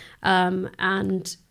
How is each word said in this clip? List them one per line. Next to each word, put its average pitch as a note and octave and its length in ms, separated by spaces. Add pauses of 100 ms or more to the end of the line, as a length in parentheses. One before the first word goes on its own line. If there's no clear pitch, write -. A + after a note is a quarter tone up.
(240)
Um, F#3 440 (120)
and, F#3+ 540 (160)